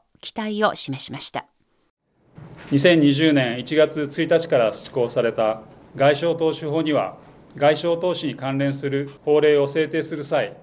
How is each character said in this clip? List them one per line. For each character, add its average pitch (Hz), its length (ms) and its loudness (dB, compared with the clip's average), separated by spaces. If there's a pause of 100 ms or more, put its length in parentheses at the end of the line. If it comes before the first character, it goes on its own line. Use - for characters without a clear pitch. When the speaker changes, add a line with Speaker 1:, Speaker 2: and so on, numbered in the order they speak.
(200)
Speaker 1:
期 - 120 -16
待 214 300 -6
を 208 140 0
示 - 280 -8
し - 60 -10
ま 131 80 -12
し - 140 -4
た。 - 140 -8 (1200)
Speaker 2:
二 139 80 2
千 170 220 6
二 143 120 4
十 156 200 2
年 127 260 0
一 123 160 -8
月 151 280 2
一 151 260 -4
日 165 180 2
か 147 120 2
ら 110 140 2
施 - 200 -14
行 120 160 0
さ 123 140 -2
れ 117 100 0
た 110 300 -2 (340)
外 139 180 4
商 165 200 -2
投 160 180 0
資 160 140 -10
法 151 160 -2
に 151 100 -2
は、 98 240 -2 (400)
外 147 200 4
商 170 200 -2
投 175 180 -2
資 160 120 -6
に 123 80 -4
関 135 240 -6
連 139 160 -2
す 139 140 -8
る 139 220 -4 (140)
法 151 160 4
令 147 180 6
を 139 80 4
制 147 220 -2
定 156 140 -4
す 165 120 -8
る 151 80 -10
際、 131 400 -4